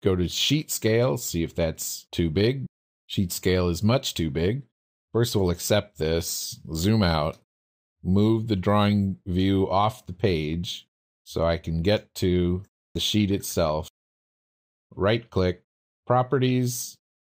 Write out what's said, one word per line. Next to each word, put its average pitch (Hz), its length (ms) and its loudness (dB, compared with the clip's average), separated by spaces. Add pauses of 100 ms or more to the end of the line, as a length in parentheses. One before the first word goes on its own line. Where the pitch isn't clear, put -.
go 95 120 4
to 90 120 0
sheet - 440 0
scale, 120 460 0
see 85 260 -4
if 78 120 -6
that's - 560 -4
too 85 180 0
big. 117 360 0 (420)
Sheet 98 240 -2
scale 90 380 0
is 85 140 -2
much 113 300 0
too 82 160 -2
big. 90 340 -2 (480)
First, 113 240 0
we'll 98 140 2
accept 98 480 -2
this, - 640 -4 (140)
zoom 101 300 2
out, 80 340 0 (680)
move 107 440 2
the 110 80 0
drawing 101 720 2
view 95 440 2
off 104 360 0
the - 80 -12
page 85 760 -2 (360)
so - 220 -4
I 82 120 0
can 82 240 -4
get 104 340 -2
to 90 480 0 (300)
the 85 60 -4
sheet 104 320 0
itself. 80 580 -2 (1040)
Right-click, 95 680 0 (420)
Properties, 127 880 0 (300)